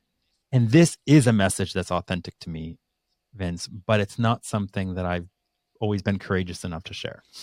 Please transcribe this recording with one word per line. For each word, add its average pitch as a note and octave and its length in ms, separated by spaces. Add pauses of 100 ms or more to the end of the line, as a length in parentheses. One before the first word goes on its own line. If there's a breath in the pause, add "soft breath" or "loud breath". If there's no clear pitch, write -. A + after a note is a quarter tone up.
(520)
And A#2+ 200
this E3 340
is C#3 220
a A#2+ 60
message G2 400
that's F#2 180
authentic F2+ 480
to - 100
me, D#2+ 280 (560)
Vince, F2 340
but G#2+ 320
it's - 180
not A2+ 280
something G2 500
that F#2 100
I've F2 220 (540)
always G#2 200
been G2 160
courageous F#2 460
enough F2 220
to - 80
share. - 280 (220 loud breath)